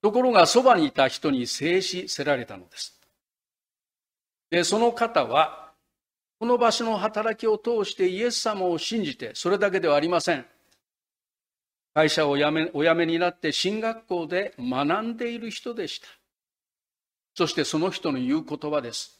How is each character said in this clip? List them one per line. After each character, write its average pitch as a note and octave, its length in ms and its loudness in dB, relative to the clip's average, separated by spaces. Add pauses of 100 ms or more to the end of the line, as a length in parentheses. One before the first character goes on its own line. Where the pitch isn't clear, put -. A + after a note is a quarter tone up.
と G#3 100 2
こ B3 100 2
ろ B3+ 80 4
が、 F#3+ 160 8
そ A#3+ 160 4
ば B3+ 140 8
に D#3+ 100 2
い C3+ 40 -2
た C3 180 4
人 - 220 -4
に B2 160 -2
制 E3+ 320 -2
止 F#3 300 -6
せ - 160 -6
ら C#3+ 120 2
れ B2 80 -6
た G2+ 140 -16
の F2 100 -20
で - 80 -20
す。 - 240 -16 (1500)
で、 F3 120 2
そ F3+ 160 2
の A#3 140 4
方 A3+ 320 2
は、 C3+ 480 0 (680)
こ A3+ 60 -8
の A#3+ 140 2
場 A#3 120 4
所 A3+ 140 -2
の A3+ 140 -2
働 A3 360 -2
き A3 120 -6
を G#3+ 100 2
通 A3 340 -2
し - 40 -10
て F#3 140 0
イ F#3 120 -4
エ A#3+ 100 0
ス A3+ 100 -4
様 G3+ 260 -2
を F3 100 0
信 A3 280 -4
じ C#3 120 -6
て、 A2+ 180 -12
そ - 140 -4
れ G3 100 2
だ G3 120 2
け F#3 100 0
で E3 80 0
は D3 80 6
あ D3 40 4
り E3 100 0
ま E3+ 100 2
せ E3+ 140 0
ん。 C3 100 -8 (1500)
会 D#3 160 4
社 D3+ 180 0
を C#3+ 80 0
辞 D3 140 2
め、 D#3+ 240 -2
お C#3+ 100 0
辞 E3 100 6
め E3 120 0
に E3 120 0
な F3 120 2
っ - 100 -18
て D3+ 120 -2
進 G3+ 280 -2
学 A3+ 240 -6
校 E3+ 220 -4
で F3+ 320 -6
学 C#3 440 0
ん A3+ 140 -6
で A#3+ 160 -6
い A#3 60 -10
る A3+ 120 -10
人 - 220 -10
で G#3 160 -8
し - 120 -12
た。 - 80 -20 (1300)
そ F3 120 0
し - 80 -6
て D#3 100 -2
そ D#3 140 -4
の E3+ 120 0
人 E3 220 -6
の C3 60 -4
言 B2+ 200 0
う D#3+ 60 -6
言 D3+ 260 -8
葉 D3 120 -2
で A#2 100 -12
す。 - 280 -12